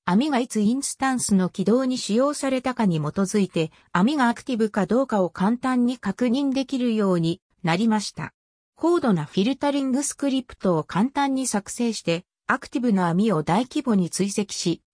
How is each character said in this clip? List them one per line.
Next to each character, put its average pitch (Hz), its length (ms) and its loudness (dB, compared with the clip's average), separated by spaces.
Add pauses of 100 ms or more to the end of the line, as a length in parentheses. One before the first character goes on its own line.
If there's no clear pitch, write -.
網 233 280 2
が 262 80 2
い 247 80 -2
つ 214 140 -2
イ 214 120 2
ン 269 80 -2
ス - 160 -8
タ 262 160 0
ン 247 60 -2
ス - 160 0
の 185 140 2
起 - 140 -6
動 247 220 2
に 254 140 -2
使 202 160 -2
用 277 180 2
さ 285 160 -4
れ 262 140 -2
た 262 100 -2
か 226 140 0
に 170 100 2
基 156 40 -2 (180)
づ 196 180 0
い 190 120 2
て、 160 220 -2 (200)
網 208 240 2
が 254 140 2
ア 240 40 0
ク - 100 -10
テ 269 100 -4
ィ 233 40 -2
ブ 214 140 0
か 190 160 -2
ど 240 160 2
う 262 40 -2
か 208 140 0
を 175 80 2
簡 214 280 0
単 254 280 0
に 247 140 -2
確 196 260 -4
認 262 300 0
で 269 100 0
き 269 140 -4
る 240 160 0
よ 196 180 2
う 175 60 2
に 165 200 0 (220)
な 170 140 0
り 214 120 2
ま 214 120 2
し - 140 -8
た。 - 200 -10 (420)
高 339 240 2
度 240 140 2
な 156 120 0
フ - 160 -2
ィ 196 40 2
ル 269 120 0
タ 285 120 0
リ 285 140 0
ン 262 80 -2
グ 262 100 2
ス - 140 -6
ク 277 160 -2
リ 262 100 0
プ - 160 -20
ト 175 220 0
を 151 40 -4
簡 214 280 0
単 277 240 0
に 262 100 -2
作 208 260 -4
成 233 220 -2
し - 80 -8
て、 170 220 -2 (240)
ア 233 100 -2
ク - 100 -14
テ - 120 -4
ィ - 20 -2
ブ 240 120 2
な 180 160 2
網 196 220 2
を 156 120 0
大 208 240 0
規 302 180 -6
模 233 80 0
に 180 160 2
追 196 260 -4
跡 208 180 -4
し、 - 280 -4 (120)